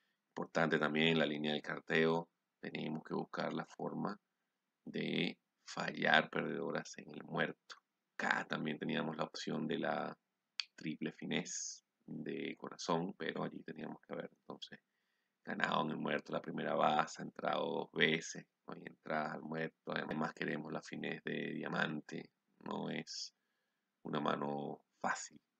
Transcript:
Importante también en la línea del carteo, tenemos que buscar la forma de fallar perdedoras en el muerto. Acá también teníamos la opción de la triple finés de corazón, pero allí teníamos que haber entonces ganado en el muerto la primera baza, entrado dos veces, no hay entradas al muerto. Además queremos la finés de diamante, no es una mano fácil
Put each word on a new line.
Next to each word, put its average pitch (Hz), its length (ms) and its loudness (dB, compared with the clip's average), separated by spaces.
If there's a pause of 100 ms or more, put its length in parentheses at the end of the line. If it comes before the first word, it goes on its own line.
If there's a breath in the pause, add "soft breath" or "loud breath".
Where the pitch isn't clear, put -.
(360)
Importante 80 420 2
también 78 300 6
en 82 100 8
la 76 60 6
línea 76 280 2
del 76 100 0
carteo, 80 680 4 (320)
tenemos 78 420 -4
que - 120 -6
buscar 80 400 -2
la 80 100 -2
forma 80 560 -4 (640)
de 80 540 0 (280)
fallar 80 600 4
perdedoras 78 720 -2
en - 120 -12
el 73 140 -12
muerto. 78 520 -2 (420)
Acá - 280 2
también 78 320 -2
teníamos 78 380 0
la 80 80 0
opción - 420 -2
de 76 120 0
la 76 400 -2 (560)
triple - 380 -4
finés - 760 -4 (200)
de 78 500 -6
corazón, - 580 -2
pero 78 300 -4
allí - 180 -6
teníamos 76 400 -10
que - 100 -14
haber - 180 -6
entonces - 480 -14 (640)
ganado 82 420 2
en 78 80 -2
el - 40 -2
muerto 76 360 0
la 78 100 0
primera 76 320 -2
baza, 78 480 4
entrado 76 420 0
dos 78 280 -2
veces, 80 520 2 (220)
no - 80 -10
hay 82 100 -14
entradas 78 500 -2
al 73 80 -6
muerto. 80 500 -4
Además 78 420 0
queremos 78 360 -2
la 80 120 -4
finés 78 420 -6
de 78 300 -2
diamante, 80 760 -2 (300)
no 82 300 -4
es - 440 -6 (720)
una 76 160 -2
mano 73 640 0 (160)
fácil - 400 -4 (200)